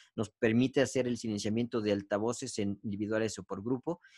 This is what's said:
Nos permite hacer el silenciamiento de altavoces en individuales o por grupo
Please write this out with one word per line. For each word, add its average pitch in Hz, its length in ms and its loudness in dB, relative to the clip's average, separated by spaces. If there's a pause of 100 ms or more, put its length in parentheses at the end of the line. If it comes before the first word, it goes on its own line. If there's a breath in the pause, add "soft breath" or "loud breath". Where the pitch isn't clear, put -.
(160 soft breath)
Nos 110 140 -4
permite 123 500 4
hacer 123 260 2
el 120 120 -2
silenciamiento 110 640 -2
de 104 100 4
altavoces 104 640 -2
en 101 240 0
individuales 107 560 -2
o 95 60 -10
por 95 180 -8
grupo 127 380 -2 (180 soft breath)